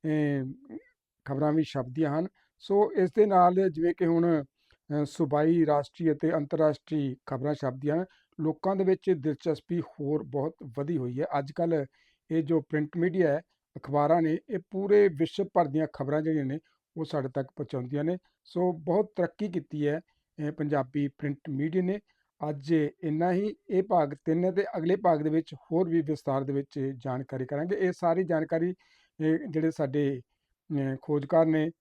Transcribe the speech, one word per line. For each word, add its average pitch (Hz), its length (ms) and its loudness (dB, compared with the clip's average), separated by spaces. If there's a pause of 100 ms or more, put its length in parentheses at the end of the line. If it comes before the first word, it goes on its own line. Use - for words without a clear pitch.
ਅਹ, 147 720 -2 (480)
ਖਬਰਾਂ 143 280 0
ਵੀ 160 100 4
ਛਪਦੀਆਂ 139 560 -2
ਹਨ। 180 80 -2 (320)
ਸੋ 202 340 2
ਇਸ 185 200 2
ਦੇ 214 140 6
ਨਾਲ 185 440 6
ਜਿਵੇਂ 165 260 0
ਕਿ 180 100 0
ਹੁਣ, 165 380 4
ਅਹ, - 600 -6
ਸੂਬਾਈ, 156 600 2
ਰਾਸ਼ਟਰੀ 151 460 0
ਅਤੇ 156 200 0
ਅੰਤਰਰਾਸ਼ਟਰੀ 151 840 0 (100)
ਖਬਰਾਂ 139 280 -4
ਛਪਦੀਆਂ 143 420 -2
ਹਨ, 180 80 -2 (360)
ਲੋਕਾਂ 160 360 -2
ਦੇ 190 80 0
ਵਿੱਚ 185 260 2
ਦਿਲਚਸਪੀ 156 680 -2
ਹੋਰ 151 420 -4
ਬਹੁਤ 143 320 -4 (240)
ਵਧੀ 151 200 -2
ਹੋਈ 127 220 -4
ਹੈ। 160 60 -2 (120)
ਅੱਜ 143 140 -6
ਕੱਲ੍ਹ 165 340 0 (440)
ਇਹ 160 120 0
ਜੋ 156 180 2
ਪ੍ਰਿੰਟ 151 360 -4
ਮੀਡੀਆ 170 360 2
ਹੈ, 156 100 -2 (340)
ਅਖਬਾਰਾਂ 147 460 2
ਨੇ, 160 160 0 (100)
ਇਹ 208 100 -6 (120)
ਪੂਰੇ 202 380 4
ਵਿਸ਼ਵ 165 360 -2
ਭਰ 175 220 0
ਦੀਆਂ 151 260 -2
ਖਬਰਾਂ 143 300 -2
ਜਿਹੜੀਆਂ 156 220 -2
ਨੇ 139 140 -4 (380)
ਉਹ 160 80 -6
ਸਾਡੇ 139 240 -4
ਤੱਕ 131 280 -6
ਪਹੁੰਚਾਉਂਦੀਆਂ 143 480 -6
ਨੇ। 180 140 -2 (260)
ਸੋ 180 280 -2
ਬਹੁਤ 170 440 -2
ਤਰੱਕੀ 185 320 -2
ਕੀਤੀ 151 400 -4
ਹੈ, 156 120 -2 (380)
ਇਹ 151 140 -6
ਪੰਜਾਬੀ 143 560 -2
ਪ੍ਰਿੰਟ 143 300 -6 (120)
ਮੀਡੀਆ 160 320 -2
ਨੇ। 196 180 -2 (500)
ਅੱਜ 147 240 -2 (300)
ਇੰਨਾ 165 280 0
ਹੀ। 202 220 -2 (160)
ਇਹ 190 120 2
ਭਾਗ 165 320 0 (100)
ਤਿੰਨ 165 200 0
ਹੈ 185 60 2
ਤੇ 185 140 0 (120)
ਅਗਲੇ 175 200 0
ਭਾਗ 165 260 2
ਦੇ 151 80 0
ਵਿੱਚ 160 240 -2
ਹੋਰ 180 340 -2
ਵੀ 165 120 2
ਵਿਸਥਾਰ 139 440 -2
ਦੇ 139 80 -4
ਵਿੱਚ 139 440 -4
ਜਾਣਕਾਰੀ 127 500 -6
ਕਰਾਂਗੇ। 160 300 -4
ਇਹ 180 160 0
ਸਾਰੀ 175 320 0
ਜਾਣਕਾਰੀ, 165 500 0 (460)
ਇਹ 156 180 2 (120)
ਜਿਹੜੇ 160 200 0
ਸਾਡੇ, 139 500 -2 (540)
ਅਹ, 135 280 -2
ਖੋਜਕਾਰ 151 440 2
ਨੇ 156 240 2 (100)